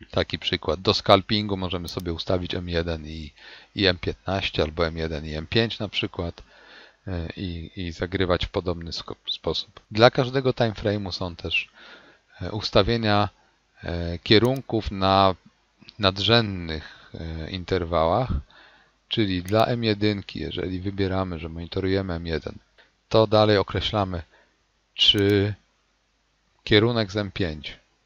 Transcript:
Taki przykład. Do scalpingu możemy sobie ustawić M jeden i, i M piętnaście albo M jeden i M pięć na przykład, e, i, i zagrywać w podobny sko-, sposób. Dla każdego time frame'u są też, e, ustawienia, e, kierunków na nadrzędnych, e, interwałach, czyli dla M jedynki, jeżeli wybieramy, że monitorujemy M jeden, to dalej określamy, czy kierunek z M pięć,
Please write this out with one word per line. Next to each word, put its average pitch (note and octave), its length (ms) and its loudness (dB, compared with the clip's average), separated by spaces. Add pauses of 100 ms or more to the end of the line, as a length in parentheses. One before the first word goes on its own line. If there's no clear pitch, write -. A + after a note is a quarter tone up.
(100)
Taki F2+ 280 -2
przykład. E2+ 420 -2
Do G2+ 140 2
scalpingu G#2 640 4
możemy F2+ 320 -4
sobie F2 240 -6
ustawić F2+ 420 -2
M F2+ 140 -6
jeden E2+ 380 -2
i, D#2 260 -12 (420)
i G2+ 120 2
M F2+ 120 4
piętnaście F#2+ 640 -2
albo D#2+ 240 0
M E2 120 -4
jeden D#2+ 280 -4
i D#2 80 -8
M D#2 120 -6
pięć A2+ 320 0
na G#2 100 -6
przykład, - 540 -6 (640)
e, E2+ 300 -4
i, E2+ 400 -8
i F2 160 -6
zagrywać F2+ 540 0
w - 20 -10
podobny E2+ 440 -4
sko-, - 240 -10 (140)
sposób. - 500 -6 (100)
Dla A2 200 6
każdego B2+ 420 0
time A#2 200 0
frame'u G2+ 400 -2
są F2+ 240 -8
też, - 320 -4 (720)
e, F2+ 120 -6
ustawienia, G#2+ 760 2 (540)
e, E2+ 360 -4
kierunków A2+ 720 4
na F#2+ 440 4 (640)
nadrzędnych, G2 1160 0
e, D#2+ 360 -8
interwałach, F2 800 0 (800)
czyli F#2+ 340 0
dla G#2 240 2
M A#2+ 180 -2
jedynki, G#2 560 0
jeżeli F2+ 400 -6
wybieramy, F#2+ 580 -2
że D#2+ 100 -10
monitorujemy F#2 640 -4
M E2+ 120 -8
jeden, D#2+ 280 -4 (540)
to A2 180 6
dalej G#2+ 320 6
określamy, F#2+ 640 -2 (720)
czy G2+ 600 4 (1080)
kierunek A2 480 4
z G2+ 40 -4
M G#2 140 -2
pięć, D#2 500 -6 (260)